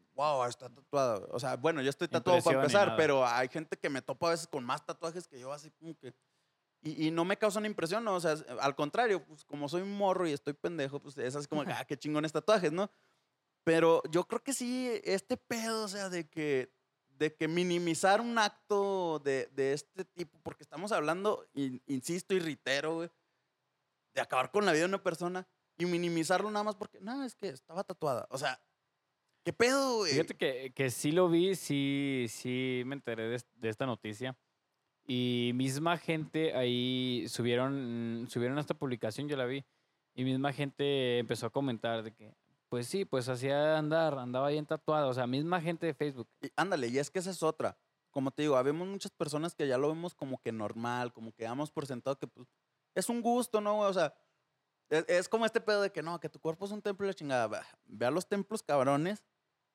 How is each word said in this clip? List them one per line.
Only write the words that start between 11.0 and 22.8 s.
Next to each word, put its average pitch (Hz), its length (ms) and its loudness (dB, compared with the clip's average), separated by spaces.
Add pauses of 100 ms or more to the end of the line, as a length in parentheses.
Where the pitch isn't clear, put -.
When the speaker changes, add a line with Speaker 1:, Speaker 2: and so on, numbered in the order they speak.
Speaker 1:
es 127 180 -2
así 147 120 -6
como 151 180 -2
que, - 60 -4
Speaker 2:
<laughs> 117 100 -4
Speaker 1:
"Ah, 131 40 -10
qué 143 120 -4
chingones 151 340 -2
tatuajes", 175 400 4
¿no? 185 200 -2 (720)
Pero 165 460 8
yo 175 180 2
creo 233 160 -2
que 277 100 -2
sí, 247 360 -2 (140)
este 196 340 0
pedo, 226 480 -4
o - 20 -4
sea, 196 220 -6
de 170 200 -4
que, 143 440 0 (360)
de 151 260 0
que 160 120 -2
minimizar 175 720 4
un 233 160 -4
acto 196 840 0
de, 135 340 0
de 135 200 2
este 165 300 -8
tipo, 175 400 -12
porque 147 200 -10
estamos 160 280 -8
hablando, 180 640 0
in-, 135 340 -4
insisto 165 460 -4
y 190 60 4
reitero, 151 560 -2